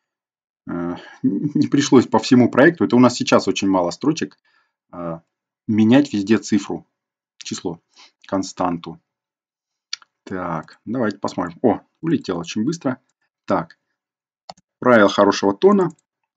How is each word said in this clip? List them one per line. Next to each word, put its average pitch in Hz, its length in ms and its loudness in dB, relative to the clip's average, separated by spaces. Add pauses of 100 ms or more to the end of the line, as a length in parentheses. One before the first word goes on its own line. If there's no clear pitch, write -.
(680)
э, 87 260 -6 (280)
не 147 440 -2
пришлось 139 380 2
по 110 140 0
всему 123 320 4
проекту. 160 320 2
Это - 140 2
у - 20 6
нас 123 160 4
сейчас 123 320 0
очень 98 220 -2
мало 90 220 0
строчек. 139 460 -6 (540)
Э, 85 300 -10 (460)
менять 110 440 4
везде 104 260 2
цифру, 98 480 -4 (520)
число, - 440 -10 (460)
константу. 170 720 -6 (1200)
Так, 87 600 -12
давайте 110 340 -6
посмотрим. 87 440 -8
О, 110 180 2 (220)
улетел 95 380 -4
очень 107 260 -6
быстро. 143 360 -6 (440)
Так, - 340 -4 (1000)
правило 117 280 6
хорошего 98 480 2
тона, 190 360 2 (460)